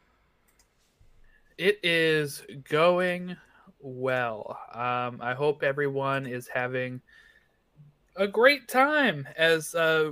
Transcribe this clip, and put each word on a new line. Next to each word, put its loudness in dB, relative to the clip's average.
It 2
is 2
going 2
well. -4
Um, -4
I -4
hope -2
everyone -2
is -10
having -4
a 0
great 2
time 2
as, 2
uh, 2